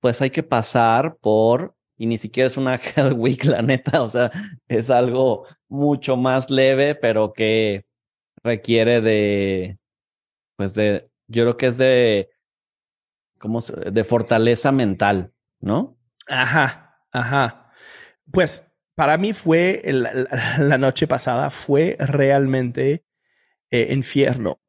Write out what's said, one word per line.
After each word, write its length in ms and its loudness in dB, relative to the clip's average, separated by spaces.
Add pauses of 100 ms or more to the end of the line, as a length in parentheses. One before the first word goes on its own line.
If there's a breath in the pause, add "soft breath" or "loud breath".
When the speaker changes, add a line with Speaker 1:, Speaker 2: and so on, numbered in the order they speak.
Speaker 1:
pues 220 -2
hay 80 0
que 120 -4
pasar 760 2
por, 540 2 (220)
y 100 -8
ni 120 -4
siquiera 280 -2
es 100 -4
una 280 -2
<laughs> 120 -6
Hell 180 2
Week, 300 -2
la 180 2
neta, 400 0
o 80 -4
sea, 200 0 (380 loud breath)
es 220 -2
algo 560 2 (220 loud breath)
mucho 480 0
más 340 -2
leve, 440 2
pero 380 0
que 520 0 (580)
requiere 580 2
de, 760 0 (800)
pues, 180 -6
de, 360 0 (160)
yo 180 0
creo 120 2
que 100 -2
es 120 0
de, 520 2 (1080)
¿cómo 240 -4
se? 120 -12 (160)
De 140 0
fortaleza 680 2
mental, 600 0 (280)
¿no? 380 -4 (300)
Speaker 2:
Ajá, 680 -2 (140)
ajá. 600 -4 (600 loud breath)
Pues, 340 -2 (280)
para 240 2
mí 140 -2
fue, 520 0
el, 200 0
la, 540 -4
la 200 2
noche 280 0
pasada 440 -2
fue 480 -2
realmente, 1040 0 (680)
eh, 220 0
infierno. 760 -2